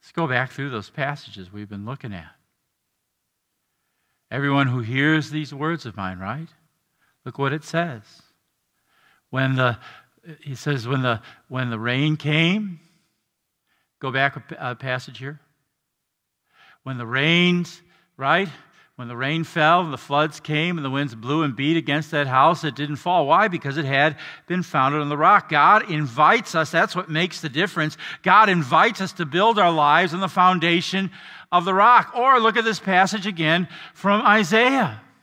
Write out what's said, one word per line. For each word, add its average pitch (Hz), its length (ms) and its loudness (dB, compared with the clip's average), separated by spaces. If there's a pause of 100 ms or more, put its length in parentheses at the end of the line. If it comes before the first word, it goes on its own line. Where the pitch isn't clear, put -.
Let's - 100 -20
go 165 140 -2
back 127 240 -2
through 139 200 -10
those 107 180 -10
passages 110 640 -10
we've 104 160 -14
been 101 160 -12
looking 120 300 -12
at. 85 200 -16 (2000)
"Everyone 139 360 0
who 127 140 -2
hears 139 500 0
these 147 220 -8
words 156 320 -6
of 104 120 -12
mine," 92 220 -8
right? 120 300 -10 (760)
Look - 140 -14
what 135 140 -2
it 156 120 -8
says. 165 380 -6 (1300)
When 131 280 0
the, 123 220 0 (640)
he 139 140 -12
says, 123 340 -6
"When 131 140 -2
the, 117 180 -2 (280)
when 127 200 -6
the 113 100 -6
rain 131 380 0
came," 165 640 -2 (1200)
go 135 100 -6
back 135 260 0
a, 135 340 -12
a 123 40 -8
passage 127 440 -8
here. 143 200 -14 (1400)
"When 135 140 -10
the 120 100 -10
rains," 170 760 0 (340)
right? 160 320 0 (480)
"When 120 120 -12
the 120 80 -12
rain 147 280 -2
fell 165 360 4
and 165 140 -4
the 120 40 -12
floods 147 420 -2
came 160 360 -4
and 151 80 -8
the 135 60 -4
winds 135 240 -4
blew 127 280 -4
and 139 140 -2
beat 151 220 0
against 151 320 -4
that 147 160 -2
house, 139 380 2
it 143 100 -4
didn't 147 220 -6
fall." 175 300 0
Why? 180 220 4
Because 143 300 -6
it 151 80 -4
had 139 320 2 (280)
been 180 160 -4
founded 143 380 0
on 147 80 -4
the 147 80 -4
rock. 180 320 4
God 190 420 4
invites 151 640 2
us. 160 160 -2
That's 175 240 0
what 180 140 -6
makes 165 320 -4
the 165 80 -8
difference. 156 480 -2 (260)
God 202 280 6
invites 170 500 2
us 190 140 -6
to 175 100 -6
build 196 340 2
our 175 140 4
lives 156 400 4
on 180 80 -4
the 190 80 -2
foundation 180 840 0 (400)
of 175 140 2
the 190 80 0
rock. 220 420 6
Or 254 260 4
look 220 180 2
at 226 60 0
this 220 140 -2
passage 190 480 0
again 165 420 0 (260)
from 202 260 0
Isaiah. 220 800 2 (220)